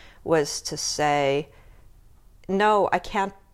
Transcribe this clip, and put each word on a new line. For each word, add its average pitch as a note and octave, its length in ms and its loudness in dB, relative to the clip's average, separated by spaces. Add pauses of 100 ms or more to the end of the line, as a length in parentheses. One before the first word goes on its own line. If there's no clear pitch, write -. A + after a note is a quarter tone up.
(240)
was D3+ 380 0
to - 160 -10
say, D3 680 0 (1000)
"No, G3+ 440 2
I F3+ 80 0
can't G3+ 340 -4 (200)